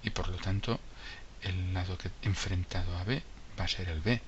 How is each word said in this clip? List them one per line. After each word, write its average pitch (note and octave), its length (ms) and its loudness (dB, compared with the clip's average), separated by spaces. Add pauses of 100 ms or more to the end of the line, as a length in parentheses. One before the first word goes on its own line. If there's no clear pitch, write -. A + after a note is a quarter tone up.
y G#2 60 2
por F#2 180 0
lo F2+ 80 0
tanto G2+ 420 2 (600)
el F#2 340 0
lado F2+ 240 0
que, - 100 -4 (140)
enfrentado F#2 720 2
a F2+ 60 0
B B2+ 180 2 (380)
va F#2+ 60 0
a F#2 40 2
ser F2+ 200 0
el D#2+ 120 0
B. A2+ 280 4